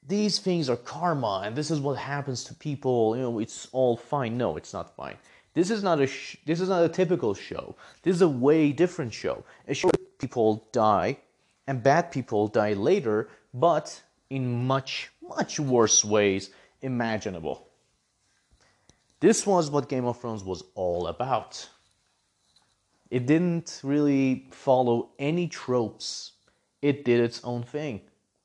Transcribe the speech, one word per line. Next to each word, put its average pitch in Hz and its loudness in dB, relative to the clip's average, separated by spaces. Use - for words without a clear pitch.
these 208 0
things 170 -2
are 120 4
karma 131 -2
and 110 -6
this 147 -4
is 156 0
what 139 -2
happens 135 -6
to - -16
people, 123 0
you 127 -4
know, 117 -4
it's - -10
all 127 2
fine. 123 -4
No, 101 0
it's - -12
not 90 -10
fine. 67 -12
This 175 2
is 220 -2
not 175 2
a 139 4
sh-, - -8
this 165 -2
is 185 -2
not 180 4
a 160 4
typical 160 0
show. - -10
This 180 2
is 170 6
a 180 6
way 147 4
different 156 0
show. - -6
A 131 -4
show 156 0
where - 2
people 110 0
die 107 2
and 135 -4
bad 151 4
people 110 0
die 107 0
later, 110 0
but 156 0
in 127 -4
much, - -4
much - -6
worse 120 4
ways 104 2
imaginable. 107 -4
This 202 4
was 175 2
what 143 -2
Game 127 -2
of 120 -4
Thrones 110 -8
was 92 -6
all 87 -2
about. 120 -4
It 123 -4
didn't 170 0
really 139 2
follow 127 2
any 165 -2
tropes. - -6
It 143 0
did 120 4
its 117 -2
own 120 -6
thing. 139 -8